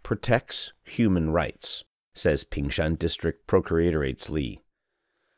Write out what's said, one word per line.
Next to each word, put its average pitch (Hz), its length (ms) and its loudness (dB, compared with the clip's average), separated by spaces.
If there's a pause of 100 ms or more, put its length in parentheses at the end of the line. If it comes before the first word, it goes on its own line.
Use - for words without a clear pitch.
protects - 720 -2 (100)
human 92 460 2
rights," - 540 -2 (320)
says 71 280 2
Pingshan 78 540 -2
District - 500 -4
Procuratorate 82 840 0
Li. 71 300 -4 (800)